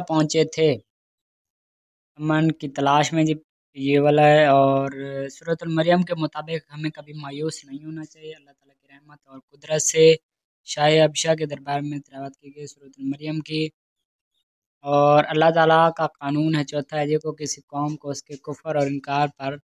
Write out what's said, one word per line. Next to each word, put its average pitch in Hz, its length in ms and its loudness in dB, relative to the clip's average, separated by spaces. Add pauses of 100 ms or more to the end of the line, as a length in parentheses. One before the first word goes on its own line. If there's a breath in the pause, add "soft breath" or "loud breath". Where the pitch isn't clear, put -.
पहुँचे 156 400 0 (120)
थे 160 160 4
अमन - 1800 -6
की - 180 -10
तलाश 143 440 2
में 160 120 2
जी, 156 100 0 (420)
ये 139 220 0
वाला 147 260 4
है। 151 240 6
और 135 440 2 (360)
सूरतुल 165 460 -8
मरियम 175 280 2
के 175 140 -6
मुताबिक 156 540 -8
हमें 151 200 -8
कभी 147 240 -18
मायूस 147 500 -10
नहीं 139 140 -16
होना 156 260 -14
चाहिए। 156 280 -20
अल्लाह 143 200 -20
ताला 139 200 -20
की 139 140 -20
रहमत 147 400 -20
और 135 120 -20
कुदरत 151 420 -6
से 160 240 4 (640)
शाह 151 200 0 (160)
हबशा 156 320 0
के 156 120 -6
दरबार 143 340 -6
में 147 180 -8
तिलावत 135 360 -14
की 143 140 -20
गई 147 180 -18
सूरतुल 139 400 -18
मरियम 151 340 -6
की। 156 180 -8 (1300)
और 147 400 4
अल्लाह 160 260 2
ताला 160 260 4 (140)
का 160 160 -4
कानून 151 480 -4
है 147 100 -2
चौथा 147 320 -8
है 147 100 -2
जी, 151 100 0
को 156 160 -6
किसी 143 300 -10
कौम 147 320 -6
को 147 160 -12
उसके 143 280 -14
कुफ्र 151 400 -8
और 143 80 0
इनकार 143 420 -2
पर 139 300 -10 (160)